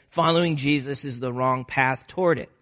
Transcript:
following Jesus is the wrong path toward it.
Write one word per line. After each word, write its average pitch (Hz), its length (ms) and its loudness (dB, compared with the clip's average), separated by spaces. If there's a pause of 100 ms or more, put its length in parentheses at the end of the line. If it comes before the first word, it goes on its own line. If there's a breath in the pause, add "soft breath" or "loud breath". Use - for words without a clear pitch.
following 165 460 2
Jesus 139 480 -2
is 127 160 -8
the 123 140 -6
wrong 127 320 0
path 131 420 0
toward 170 320 2
it. - 100 -12 (120)